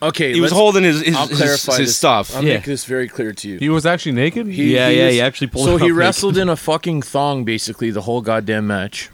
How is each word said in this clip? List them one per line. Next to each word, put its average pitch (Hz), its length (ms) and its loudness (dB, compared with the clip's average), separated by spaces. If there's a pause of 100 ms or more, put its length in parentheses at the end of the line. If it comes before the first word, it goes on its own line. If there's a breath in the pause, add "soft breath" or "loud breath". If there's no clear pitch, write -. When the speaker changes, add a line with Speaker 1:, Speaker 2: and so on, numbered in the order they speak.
Speaker 1:
Okay, 151 320 0
Speaker 2:
he 165 80 2
was 160 100 2
Speaker 1:
let's, 185 80 4
Speaker 2:
holding 202 240 4
his, 156 160 2
his, 160 160 0
Speaker 1:
I'll 143 120 0
Speaker 2:
his, 143 100 -2
Speaker 1:
clarify 139 400 0
Speaker 2:
his 131 100 0
Speaker 1:
this. 120 80 0
Speaker 2:
stuff. 123 400 2
Speaker 1:
I'll 139 80 -2
Speaker 3:
Yeah. 139 120 2
Speaker 1:
make 101 100 -6
this 139 180 -6
very 127 240 -4
clear 110 240 -6
to 104 160 -12
you. 95 100 -8
Speaker 4:
He 143 120 -2
was 160 160 0
actually 170 260 0
naked? 170 360 0
Speaker 1:
He, 180 260 0
Speaker 3:
Yeah, 127 160 4
Speaker 1:
he 123 80 4
Speaker 3:
yeah, 131 80 4
Speaker 1:
was, 127 80 4
Speaker 3:
he 120 80 4
actually 135 240 -2
pulled 127 180 -2
Speaker 1:
so 175 120 4
Speaker 3:
it 156 60 0
Speaker 1:
he 170 100 4
Speaker 3:
off 165 40 0
Speaker 1:
wrestled 180 380 2
Speaker 3:
naked. 190 80 2
Speaker 1:
in 180 80 0
a 156 60 0
fucking 160 460 -2
thong, 139 420 -2
basically, 110 460 -4
the 101 120 -4
whole 120 180 -2
goddamn 107 460 -2
match, 101 480 -6